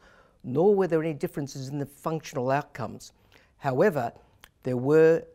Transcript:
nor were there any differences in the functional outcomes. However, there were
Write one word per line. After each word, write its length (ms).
nor 320
were 100
there 160
any 120
differences 560
in 100
the 60
functional 680
outcomes. 600
However, 520
there 120
were 480